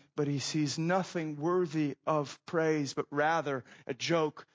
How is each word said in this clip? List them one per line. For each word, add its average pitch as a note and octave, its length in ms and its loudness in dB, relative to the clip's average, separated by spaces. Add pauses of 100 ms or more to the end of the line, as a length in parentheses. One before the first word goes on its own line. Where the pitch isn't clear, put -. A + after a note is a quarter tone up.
(160)
but D3 100 0
he C#3+ 120 0
sees D3 400 -2
nothing E3 580 0
worthy D#3 600 0 (100)
of D3+ 400 0
praise, D#3 480 2
but C#3 160 -2
rather D3 520 2 (240)
a - 60 -4
joke D3+ 640 0